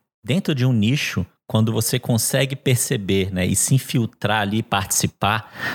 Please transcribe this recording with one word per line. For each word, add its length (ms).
Dentro 320
de 120
um 80
nicho, 520
quando 240
você 260
consegue 600
perceber, 720
né, 140
e 100
se 180
infiltrar 680
ali, 200
participar 880